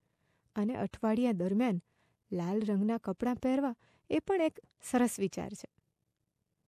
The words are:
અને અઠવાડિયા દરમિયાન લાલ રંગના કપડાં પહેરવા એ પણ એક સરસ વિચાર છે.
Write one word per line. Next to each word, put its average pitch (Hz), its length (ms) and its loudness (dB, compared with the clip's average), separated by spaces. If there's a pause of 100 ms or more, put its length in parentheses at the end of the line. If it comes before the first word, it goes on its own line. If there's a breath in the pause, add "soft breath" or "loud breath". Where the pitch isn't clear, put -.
(560)
અને 214 200 -2
અઠવાડિયા 226 560 0
દરમિયાન 190 500 2 (500)
લાલ 180 300 -2
રંગના 208 360 0
કપડાં 240 380 -2
પહેરવા 262 400 0 (340 soft breath)
એ 311 100 0
પણ 381 220 0
એક 311 180 0 (220)
સરસ 240 380 0
વિચાર 190 340 -4
છે. - 140 -16 (1000)